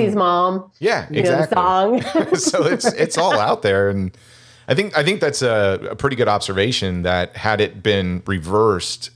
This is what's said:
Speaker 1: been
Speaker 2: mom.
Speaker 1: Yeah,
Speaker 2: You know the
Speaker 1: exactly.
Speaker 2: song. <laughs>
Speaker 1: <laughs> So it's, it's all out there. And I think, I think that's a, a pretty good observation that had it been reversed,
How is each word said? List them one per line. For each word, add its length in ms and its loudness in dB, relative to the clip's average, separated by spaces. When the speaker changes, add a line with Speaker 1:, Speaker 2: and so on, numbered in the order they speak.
Speaker 1:
been 80 -2
Speaker 2:
mom. 640 0
Speaker 1:
Yeah, 320 -2
Speaker 2:
You 100 0
know 80 2
the 140 2
Speaker 1:
exactly. 580 2
Speaker 2:
song. 340 -2
<laughs> 0 -
Speaker 1:
<laughs> 20 -
So 280 2
it's, 280 0
it's 260 -2
all 200 2
out 220 0
there. 300 2
And 260 -4
I 60 2
think, 240 -2
I 60 4
think 160 0
that's 240 -2
a, 480 2
a 40 -10
pretty 200 -2
good 120 2
observation 760 0
that 320 -2
had 260 0
it 220 -4
been 420 0
reversed, 920 -2